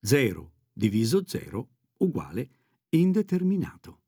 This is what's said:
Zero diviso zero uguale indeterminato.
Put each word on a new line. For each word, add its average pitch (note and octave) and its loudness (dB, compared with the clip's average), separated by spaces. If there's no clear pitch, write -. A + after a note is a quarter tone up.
Zero A2+ 0
diviso A2+ 0
zero - -10
uguale B2 -4
indeterminato. F#3 0